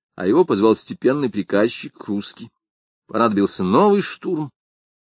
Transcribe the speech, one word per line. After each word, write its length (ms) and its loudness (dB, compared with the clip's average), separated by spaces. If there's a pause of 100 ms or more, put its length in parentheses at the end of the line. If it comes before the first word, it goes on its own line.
(160)
а 120 -4
его 180 4
позвал 300 4
степенный 540 -2
приказчик 760 -4
русский. 460 -8 (560)
Понадобился 560 0
новый 380 4
штурм, 500 -6 (520)